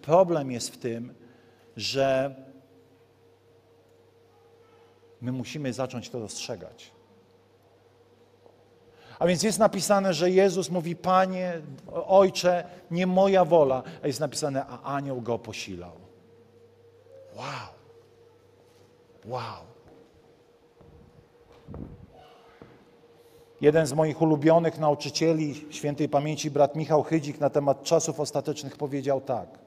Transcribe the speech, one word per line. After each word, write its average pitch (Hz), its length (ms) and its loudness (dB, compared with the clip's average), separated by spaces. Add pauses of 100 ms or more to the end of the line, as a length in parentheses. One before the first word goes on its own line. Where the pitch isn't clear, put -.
Problem 160 500 2
jest 117 180 -8
w - 80 -20
tym, 117 360 -8 (600)
że 135 580 0 (2750)
my 123 120 -8
musimy 131 400 -8
zacząć 123 380 -10
to 123 100 -10
dostrzegać. - 720 -14 (2250)
A 170 80 0
więc 175 160 2
jest 202 160 0
napisane, 196 560 2
że 175 160 2
Jezus 185 400 4
mówi: 170 260 -4
„Panie, 185 560 2 (540)
Ojcze, 185 580 4 (260)
nie 175 160 0
moja 185 380 6
wola”, 143 380 4 (200)
a 156 40 -4
jest 131 140 -4
napisane: 139 460 -4
„A 120 160 -14
anioł 135 400 -6
go 113 160 -2
posilał”. 87 580 -12 (1400)
Wow. 131 360 -14 (1500)
Wow. 117 400 -10 (4000)
Jeden 151 260 4
z 127 60 -6
moich 156 300 0
ulubionych 160 560 4
nauczycieli, 151 920 -2
świętej 147 380 -4
pamięci 147 420 -2
brat 139 260 2
Michał 156 260 2
Chydzik, 147 380 -2
na 139 100 2
temat 143 320 0
czasów 160 380 0
ostatecznych 139 560 -6
powiedział 139 440 -2
tak 113 460 -8